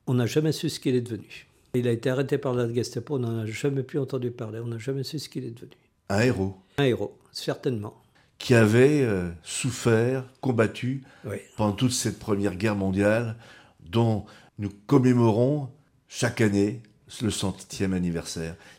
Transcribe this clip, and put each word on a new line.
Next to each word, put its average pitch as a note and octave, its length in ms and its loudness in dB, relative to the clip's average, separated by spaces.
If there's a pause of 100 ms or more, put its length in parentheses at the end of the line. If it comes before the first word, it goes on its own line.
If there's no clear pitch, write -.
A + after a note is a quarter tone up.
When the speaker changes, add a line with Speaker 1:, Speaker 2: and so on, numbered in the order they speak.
Speaker 1:
on C3 80 2
n'a B2 100 4
jamais D3+ 260 2
su - 160 -4
ce - 140 -8
qu'il C3 140 2
est B2 60 2
devenu. A2+ 460 -10 (260)
Il B2 140 0
a A#2+ 40 2
été A#2 180 -2
arrêté C3+ 280 0
par C3+ 160 -2
la A#2+ 200 0
Gestapo, A#2+ 420 -4
on C3 40 0
n'en A2+ 200 -2
a G#2+ 60 -4
jamais C3+ 380 -2
plus C#3 140 -8
entendu B2 320 -4
parler, A2+ 300 -10
on A#2+ 80 -8
n'a A2+ 100 -6
jamais C3+ 260 -6
su C#3+ 160 -10
ce - 100 -12
qu'il B2+ 160 -10
est A#2+ 60 -10
devenu. - 200 -18 (380)
Speaker 2:
Un G2+ 100 0
héros. F#2+ 380 0 (200)
Speaker 1:
Un C#3+ 60 4
héros, G#2+ 340 0 (140)
certainement. A#2+ 640 -6 (440)
Speaker 2:
Qui - 160 4
avait, B2 480 6
euh, F#2+ 260 0 (120)
souffert, B2 840 0 (160)
combattu B2 640 0 (200)
Speaker 1:
Oui. G2+ 140 -8 (180)
Speaker 2:
pendant G#2 160 2
toute A#2+ 220 0
cette G#2+ 260 -4
Première G2 380 -2
Guerre G#2 180 0
mondiale, G#2 600 0 (520)
dont A2+ 360 2 (340)
nous G2+ 100 -4 (160)
commémorons B2 840 4 (400)
chaque A#2+ 320 -2
année G#2 400 2 (400)
le G2+ 80 0
centième F#2+ 640 -4
anniversaire, E2+ 640 -4 (220)